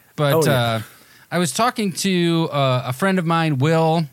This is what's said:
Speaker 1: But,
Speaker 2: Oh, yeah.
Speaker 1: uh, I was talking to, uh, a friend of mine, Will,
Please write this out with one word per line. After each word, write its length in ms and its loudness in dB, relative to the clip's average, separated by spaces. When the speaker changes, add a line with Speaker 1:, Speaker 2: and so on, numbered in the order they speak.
Speaker 1:
But, 180 2
Speaker 2:
Oh, 120 2
yeah. 60 2
Speaker 1:
uh, 200 0
I 100 -2
was 120 -2
talking 400 -2
to, 600 0
uh, 340 0
a 80 -4
friend 260 -2
of 60 -2
mine, 320 0
Will, 560 2